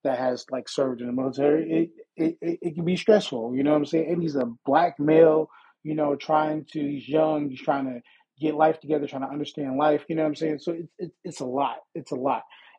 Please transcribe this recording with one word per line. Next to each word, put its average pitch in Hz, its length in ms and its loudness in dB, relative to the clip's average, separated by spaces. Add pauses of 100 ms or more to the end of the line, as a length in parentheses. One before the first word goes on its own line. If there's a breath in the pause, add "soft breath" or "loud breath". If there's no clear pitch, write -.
that 131 140 0
has, 127 320 -2
like, 127 200 -8
served 131 320 -2
in 123 40 -6
the 123 60 -6
military. 139 580 2
It, 165 200 2 (260)
it, 165 240 0
it, 170 220 -4
it 165 120 -4
can 165 120 -6
be 180 100 2
stressful, 131 580 2
you 135 80 0
know 147 100 2
what 151 40 6
I'm 147 80 2
saying? 160 260 0
And 175 120 -2
he's 151 140 -2
a 123 140 -2 (140)
black 165 340 2
male, 156 520 6 (320 soft breath)
you 156 120 -6
know, 147 220 0
trying 156 560 0
to, 156 80 -6
he's 143 260 -6
young, 151 440 0
he's 127 100 -12
trying 139 240 -2
to 127 160 -8 (400 soft breath)
get 151 140 0
life 160 260 2
together, 143 260 -2
trying 135 140 -8
to 135 80 -6
understand 139 480 -6
life, 151 320 2
you 165 80 -4
know 160 60 0
what 156 60 0
I'm 151 60 -2
saying? 151 260 -4
So 175 120 -6
it's, 165 260 -12
it's, 170 160 -12 (100)
it's 170 160 -12
a 131 60 -6
lot, 127 300 -2 (180)
it's - 180 -12
a 127 40 -4
lot. 127 260 -2 (360 soft breath)